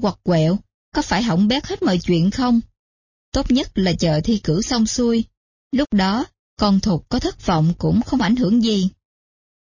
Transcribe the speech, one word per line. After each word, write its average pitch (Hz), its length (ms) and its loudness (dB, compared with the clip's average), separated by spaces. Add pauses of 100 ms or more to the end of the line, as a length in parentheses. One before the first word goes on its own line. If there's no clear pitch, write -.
quặt - 220 -4
quẹo, 165 360 2 (360)
có 294 60 0
phải 240 220 -2
hỏng 208 240 2
bét 262 180 0
hết 392 180 -6
mọi 190 140 2
chuyện 175 340 0
không? 247 300 0 (720)
Tốt 269 200 -2
nhất 262 260 0
là 185 160 0
chờ 160 300 0
thi 220 200 0
cử 165 180 -2
xong 233 240 0
xuôi. 233 400 0 (460)
Lúc 269 220 0
đó, 202 320 0 (340)
con 196 200 4
Thục 175 300 -2
có 247 100 -2
thất 359 260 -6
vọng 165 320 2
cũng 175 240 0
không 262 200 -2
ảnh 208 140 0
hưởng 233 280 2
gì." 196 260 0 (840)